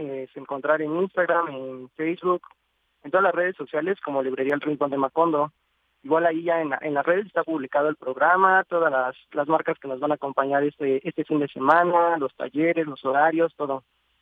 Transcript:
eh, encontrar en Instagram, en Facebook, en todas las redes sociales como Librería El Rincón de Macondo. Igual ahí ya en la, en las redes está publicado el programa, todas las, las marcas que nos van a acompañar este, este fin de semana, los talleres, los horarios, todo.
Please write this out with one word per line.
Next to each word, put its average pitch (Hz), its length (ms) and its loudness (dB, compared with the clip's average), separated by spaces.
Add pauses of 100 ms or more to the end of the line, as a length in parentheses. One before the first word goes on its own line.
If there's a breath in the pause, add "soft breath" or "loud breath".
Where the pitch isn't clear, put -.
eh, 135 340 -8
encontrar 143 480 -2
en 151 140 -4
Instagram, 170 520 0
en 131 420 -12
Facebook, 175 520 -4 (600)
en 143 60 -16
todas 185 140 4
las 175 100 4
redes 180 220 0
sociales 160 480 -4
como 139 180 -2
Librería 131 320 -2
El 143 60 -2
Rincón 147 300 -2
de 139 80 -4
Macondo. 151 520 0 (520)
Igual 160 240 2
ahí 165 160 0
ya 170 180 0
en 151 100 -2
la, 135 120 -2
en 151 100 -4
las 143 140 0
redes 185 180 2
está 170 180 -4
publicado 151 460 -2
el 151 80 -2
programa, 180 720 2
todas 165 240 0
las, 131 240 -2 (160)
las 147 160 -2
marcas 160 300 0
que 139 100 -12
nos 131 100 -6
van 147 120 -2
a 147 60 0
acompañar 139 460 0
este, 143 460 -2
este 160 160 -4
fin 156 140 -2
de 143 100 -2
semana, 170 680 4
los 135 160 -4
talleres, 156 520 -2
los 139 180 -10
horarios, 160 520 2
todo. 135 260 -4 (400)